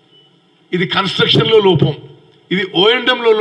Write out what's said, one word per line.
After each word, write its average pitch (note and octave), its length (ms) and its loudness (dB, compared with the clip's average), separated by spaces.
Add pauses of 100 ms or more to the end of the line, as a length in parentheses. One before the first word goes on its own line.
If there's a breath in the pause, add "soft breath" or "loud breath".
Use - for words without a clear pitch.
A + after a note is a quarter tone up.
(760)
ఇది F3+ 100 -4 (100)
కన్‌స్ట్రక్షన్‌లో A3 640 0 (100)
లోపం, D3+ 240 0 (580)
ఇది F#3+ 120 -2 (120)
ఓఎండ్ఎంలో A#3 640 0